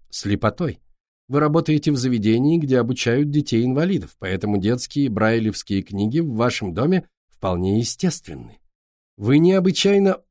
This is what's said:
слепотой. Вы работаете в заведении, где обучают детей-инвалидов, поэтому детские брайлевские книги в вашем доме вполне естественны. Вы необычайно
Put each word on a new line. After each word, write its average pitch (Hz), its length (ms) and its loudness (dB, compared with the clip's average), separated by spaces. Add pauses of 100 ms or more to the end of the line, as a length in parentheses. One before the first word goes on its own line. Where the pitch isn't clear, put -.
(100)
слепотой. 107 680 -4 (460)
Вы 143 140 0
работаете 151 500 2
в 143 60 2
заведении, 123 600 2
где 135 220 2
обучают 127 520 0
детей-инвалидов, 135 920 0
поэтому 98 380 -2
детские 123 520 -2
брайлевские 110 720 0
книги 107 380 -2
в 151 140 -4
вашем 110 380 -2
доме 156 340 0 (220)
вполне 95 520 -2
естественны. 80 800 -6 (560)
Вы 117 220 2
необычайно 190 920 2